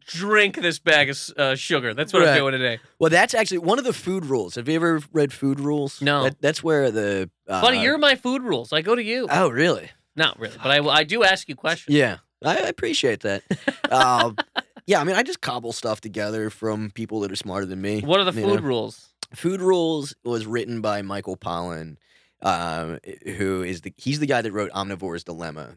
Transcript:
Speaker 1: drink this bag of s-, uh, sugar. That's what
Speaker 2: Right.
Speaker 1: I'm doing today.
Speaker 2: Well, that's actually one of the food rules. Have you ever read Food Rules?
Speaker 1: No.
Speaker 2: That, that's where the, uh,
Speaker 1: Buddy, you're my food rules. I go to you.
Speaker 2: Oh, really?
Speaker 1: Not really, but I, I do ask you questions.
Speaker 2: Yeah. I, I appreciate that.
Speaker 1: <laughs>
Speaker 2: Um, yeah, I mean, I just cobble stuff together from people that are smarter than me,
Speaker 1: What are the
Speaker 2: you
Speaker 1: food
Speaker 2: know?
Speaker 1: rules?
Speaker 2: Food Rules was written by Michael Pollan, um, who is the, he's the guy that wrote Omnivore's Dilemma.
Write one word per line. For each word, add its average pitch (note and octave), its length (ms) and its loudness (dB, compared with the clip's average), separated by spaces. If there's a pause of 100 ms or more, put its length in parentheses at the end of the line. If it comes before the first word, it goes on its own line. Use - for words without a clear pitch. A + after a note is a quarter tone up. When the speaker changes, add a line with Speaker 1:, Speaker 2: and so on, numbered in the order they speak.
Speaker 1:
drink G3+ 480 2
this F3 240 -2
bag D3 300 4
of C#3 60 -6
s-, - 220 -10
uh, C3+ 180 2
sugar. B2+ 380 0
That's D3 180 -4
what F3 120 6
Speaker 2:
Right. D#3+ 80 6
Speaker 1:
I'm C3+ 80 6
doing C3+ 140 0
today. B2 260 -2 (180)
Speaker 2:
Well, D#3+ 140 4
that's G3 240 4
actually F#3+ 240 0
one F#3+ 180 2
of C4+ 80 -2
the B3 80 0
food F#3 320 -4
rules. A#2 300 -2
Have A#2+ 120 -6
you D#3 80 0
ever E3 260 2 (120)
read C#3+ 180 2
Food C#3 280 -2
Rules? C#3+ 420 -4
Speaker 1:
No. C#3+ 220 2
Speaker 2:
That, C3 180 -2
that's D3+ 220 0
where D3 260 4
the, G2+ 400 0 (180)
uh, F#2+ 140 -2
Speaker 1:
Buddy, B3 160 4
you're C4 220 2
my C#4+ 160 4
food B3+ 260 -2
rules. C3+ 320 -2
I D#3 80 2
go G#3 140 2
to A#3+ 80 0
you. A3+ 260 -4
Speaker 2:
Oh, F3 200 4
really? B2 420 0 (240)
Speaker 1:
Not D3+ 240 0
really, A2 180 -10
but C3 140 0
I, C#3+ 160 6
I D#3 160 4
do G#3 200 0
ask F#3+ 240 2
you C#3 80 -10
questions. D#3 400 -2
Speaker 2:
Yeah. A#2+ 220 4 (260)
I, D#3+ 140 0
I - 120 -2
appreciate A#2+ 520 -2
that. G2 260 -4
Speaker 1:
<laughs> G3 60 -4 (380)
Speaker 2:
Um, B2 460 4 (480)
yeah, F3+ 160 2
I - 20 -2
mean, F3+ 120 0
I A3+ 80 4
just F4 180 -10
cobble A#2 320 -6
stuff A2 260 -4
together G#2+ 520 -4
from G#2+ 400 -4
people A2 300 -6
that G2 100 -2
are G2 40 -8
smarter F#2 300 -4
than F#2+ 160 -6
me, G#2 200 -2
Speaker 1:
What E3+ 180 4
are G3+ 40 4
the F3+ 160 0
Speaker 2:
you A2 80 -2
Speaker 1:
food G3+ 140 2
Speaker 2:
know? D3+ 60 -4
Speaker 1:
rules? A2 420 -4 (240)
Speaker 2:
Food F#3 280 -2
Rules E3 520 2 (100)
was A#2 220 -2
written A#2 360 -4
by G#2 200 -2
Michael G2 340 -6
Pollan, E2+ 640 -8 (460)
um, E2 560 -2 (260)
who F#2+ 380 -4
is F2+ 180 -6
the, F#2+ 160 -14
he's C#3+ 220 -4
the D3+ 80 -2
guy B2 160 2
that A2 80 -6
wrote G2+ 220 -4
Omnivore's F#2+ 500 -6
Dilemma. D#2 540 -12